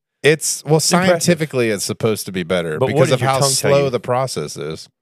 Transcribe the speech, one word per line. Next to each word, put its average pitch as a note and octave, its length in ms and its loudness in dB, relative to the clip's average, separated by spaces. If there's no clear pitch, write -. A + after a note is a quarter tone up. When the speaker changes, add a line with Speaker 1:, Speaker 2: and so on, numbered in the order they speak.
Speaker 1:
It's, - 420 0
well, D#3 120 4
Speaker 2:
It's - 140 0
impressive. F3+ 300 2
Speaker 1:
scientifically, D3 480 0
it's G2+ 160 -2
supposed G#2+ 400 -2
to G2+ 60 -10
be F#2 120 -4
better E2 360 -2
Speaker 2:
But C3 80 2
what C3+ 80 -4
Speaker 1:
because C3+ 140 4
Speaker 2:
does C#3+ 40 2
Speaker 1:
of A#2+ 80 0
Speaker 2:
your C3+ 80 2
Speaker 1:
how C3+ 100 2
Speaker 2:
tongue - 100 0
tell C#3 220 0
Speaker 1:
slow C#3 140 4
Speaker 2:
you? C3+ 60 -2
Speaker 1:
the A#2+ 80 -2
process B2 580 -4
is. D#2 320 -10